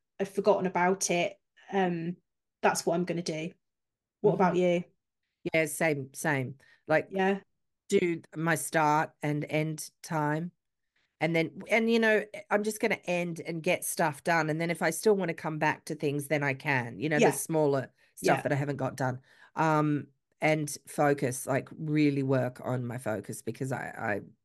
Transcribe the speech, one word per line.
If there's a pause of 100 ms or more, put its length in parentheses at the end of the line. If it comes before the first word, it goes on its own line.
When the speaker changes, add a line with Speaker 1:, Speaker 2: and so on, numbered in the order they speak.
(200)
Speaker 1:
I've
forgotten
about
it. (320)
Um, (440)
that's
what
I'm
gonna
do. (720)
What
about
Speaker 2:
Mm-hmm.
Speaker 1:
you? (720)
Speaker 2:
Yeah,
same,
same. (320)
Like,
Speaker 1:
Yeah. (500)
Speaker 2:
do (140)
my
start (100)
and
end (100)
time. (720)
And
then,
and,
you
know, (260)
I'm
just
gonna
end
and
get
stuff
done.
And
then
if
I
still
wanna
come
back
to
things,
then
I
can,
you
know,
Speaker 1:
Yeah.
Speaker 2:
the
smaller (260)
stuff
Speaker 1:
Yeah.
Speaker 2:
that
I
haven't
got
done. (360)
Um, (340)
and (120)
focus,
like,
really
work
on
my
focus,
because
I, (120)
I (240)